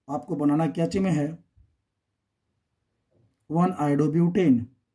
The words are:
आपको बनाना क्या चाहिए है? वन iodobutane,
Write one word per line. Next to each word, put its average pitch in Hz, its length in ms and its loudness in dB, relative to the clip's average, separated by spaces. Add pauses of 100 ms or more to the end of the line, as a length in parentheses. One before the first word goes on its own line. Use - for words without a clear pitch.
आपको 147 280 -8
बनाना 147 320 2
क्या 165 200 -2
चाहिए 190 220 -2
है? 151 180 0 (2250)
वन 175 320 0
iodobutane, 151 840 2 (300)